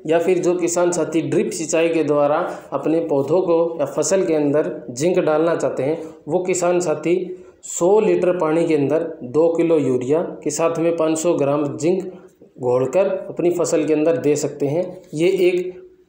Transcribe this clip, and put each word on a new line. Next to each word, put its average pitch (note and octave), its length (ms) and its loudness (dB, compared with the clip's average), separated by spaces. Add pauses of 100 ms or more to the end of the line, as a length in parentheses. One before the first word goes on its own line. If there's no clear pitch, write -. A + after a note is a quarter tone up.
या D#3+ 120 2
फिर F3 200 2
जो E3+ 180 2
किसान F3 360 0
साथी D#3+ 300 -2
ड्रिप E3 280 0
सिंचाई E3 380 0
के E3 160 0
द्वारा D3 340 2 (340)
अपने D#3 300 0
पौधों D3+ 400 0
को F3 140 2 (240)
या F#3+ 80 0
फसल F#3 380 0
के D#3+ 80 2
अंदर D3+ 360 0 (200)
जिंक D3+ 280 0
डालना D#3+ 360 2
चाहते C3+ 280 -2
हैं, D3+ 160 -2 (300)
वो D#3 120 0
किसान F3+ 400 0
साथी D#3 340 0 (540)
सौ F#3+ 320 2
लीटर F3+ 380 2
पानी E3 280 2
के D#3 80 2
अंदर D3 320 0 (180)
दो D3 300 2
किलो E3 240 2
यूरिया C3 440 0 (200)
के D#3 80 -2
साथ D#3+ 280 -2
में E3+ 180 0
पाँच D#3 220 0
सौ E3+ 160 2
ग्राम C#3+ 420 0
जिंक F3+ 260 0 (580)
घोलकर C3 460 2 (220)
अपनी E3 240 0
फसल E3 320 0
के D#3 100 2
अंदर D#3 240 2
दे C#3+ 180 0
सकते C#3+ 300 -4
हैं। E3 200 -2 (280)
ये E3 140 2 (140)
एक F3+ 300 0 (360)